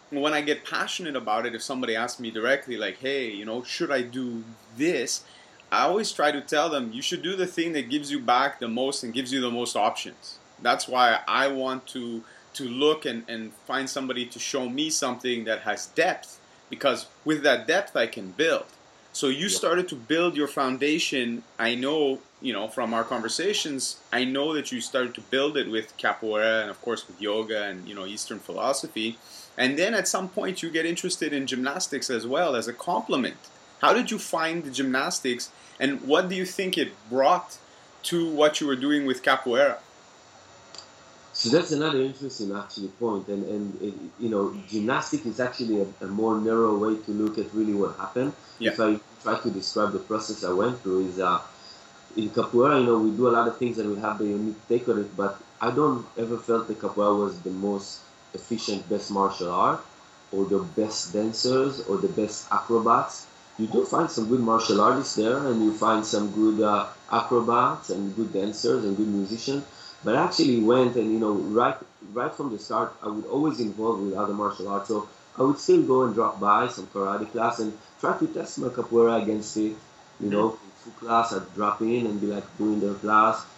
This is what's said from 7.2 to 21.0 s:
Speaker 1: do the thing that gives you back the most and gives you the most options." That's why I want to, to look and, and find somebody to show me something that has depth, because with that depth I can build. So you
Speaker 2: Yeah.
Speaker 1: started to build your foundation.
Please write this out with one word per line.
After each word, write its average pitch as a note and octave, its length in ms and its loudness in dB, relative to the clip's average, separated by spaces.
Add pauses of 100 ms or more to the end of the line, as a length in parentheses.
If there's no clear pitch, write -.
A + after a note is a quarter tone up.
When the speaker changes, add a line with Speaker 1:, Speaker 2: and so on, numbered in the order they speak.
Speaker 1:
do F3+ 140 -4
the F#3 120 -2
thing E3+ 260 -2
that B2+ 160 -4
gives C#3+ 220 -2
you C#3+ 80 -2
back B2+ 400 2
the A#2+ 80 -6
most C3 360 -2
and A2+ 100 -8
gives B2+ 180 -4
you C3+ 80 -2
the B2 120 -2
most A#2+ 260 -4
options." - 600 -2 (240)
That's B2+ 260 2
why B2 400 6
I C3 200 4
want C3 400 -2
to, A#2 360 -8 (320)
to C#3 120 -8
look D3 380 2
and, A#2 240 -4
and A2+ 240 -10 (140)
find C3 220 -2
somebody B2 360 -4
to A#2 140 -16
show B2+ 280 -2
me D3 220 -2
something A#2+ 560 -2
that A2 160 -2
has G#2 260 -4
depth, - 520 -2 (300)
because B2+ 380 0 (160)
with D3 200 0
that B2 240 4
depth F3+ 280 0
I A#2 120 2
can G2 240 -10
build. C#3+ 340 0 (480)
So C#3+ 160 -2
you D3+ 180 -2
Speaker 2:
Yeah. F#3 140 0
Speaker 1:
started F3+ 280 2
to D3+ 60 -10
build D#3 400 0
your D3 120 0
foundation. C3 960 0 (140)